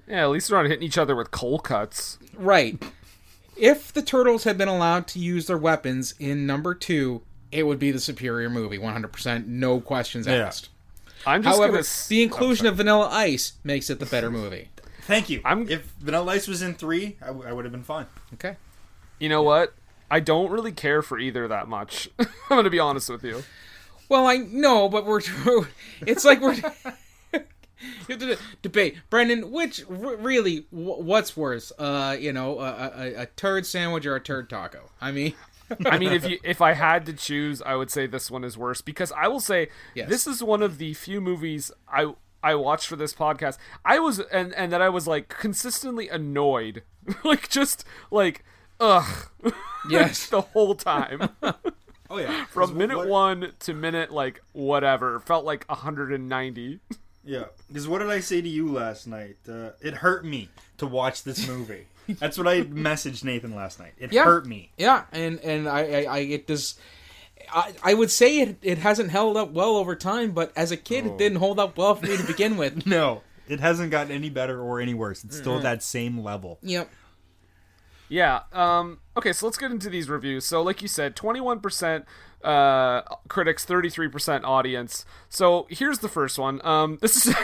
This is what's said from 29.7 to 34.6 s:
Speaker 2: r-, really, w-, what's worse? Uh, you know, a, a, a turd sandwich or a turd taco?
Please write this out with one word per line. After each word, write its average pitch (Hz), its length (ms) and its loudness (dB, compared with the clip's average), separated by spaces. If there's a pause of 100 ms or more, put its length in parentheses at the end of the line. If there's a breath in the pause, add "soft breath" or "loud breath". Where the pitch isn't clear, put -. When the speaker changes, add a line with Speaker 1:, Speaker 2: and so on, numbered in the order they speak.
Speaker 2:
r-, 214 280 -8
really, 208 560 2
w-, 175 300 -6
what's 190 340 0
worse? 131 420 -4
Uh, 139 400 -2
you 143 140 -4
know, 131 280 -4
a, 131 360 -8
a, 127 260 -8
a 123 40 -10
turd 190 400 -2
sandwich 170 400 -4
or 139 100 -2
a 131 40 -6
turd 131 280 -8
taco? 85 420 -12 (100)